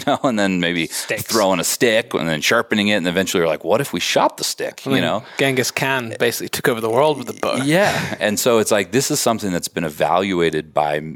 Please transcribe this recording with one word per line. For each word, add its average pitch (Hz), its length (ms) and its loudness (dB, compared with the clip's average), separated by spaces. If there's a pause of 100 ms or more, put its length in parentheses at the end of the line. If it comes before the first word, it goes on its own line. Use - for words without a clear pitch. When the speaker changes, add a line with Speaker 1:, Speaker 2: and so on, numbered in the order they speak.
Speaker 1:
know, 139 160 0
and 123 160 0
then 95 220 2
maybe 85 260 0
Speaker 2:
Sticks. - 380 -6
Speaker 1:
throwing 95 340 2
a 82 60 -2
stick 117 500 0
and 82 140 -2
then 78 120 -2
sharpening 110 460 0
it. 107 80 2
And 90 140 0
eventually 90 320 0
you're 82 80 2
like, 78 160 -2
"What 101 160 2
if 143 120 -6
we - 60 -2
shot - 380 0
the - 80 -8
stick?" - 420 -6
Speaker 3:
I 135 40 -4
mean, 135 80 2
Speaker 1:
You 92 40 0
know? 87 220 -2 (120)
Speaker 3:
Genghis 131 360 0
Khan 131 480 -2
basically 117 280 -2
took - 200 -2
over 113 120 0
the 113 100 -2
world 143 280 2
with 120 80 -10
the 107 60 -10
bow. - 240 -2
Speaker 1:
Yeah. 151 640 0
And 104 180 0
so 117 200 4
it's 104 120 2
like, 101 220 0
this 131 180 2
is 147 80 0
something 104 320 0
that's 85 160 -2
been - 180 -4
evaluated 80 880 0
by, 76 280 0 (140)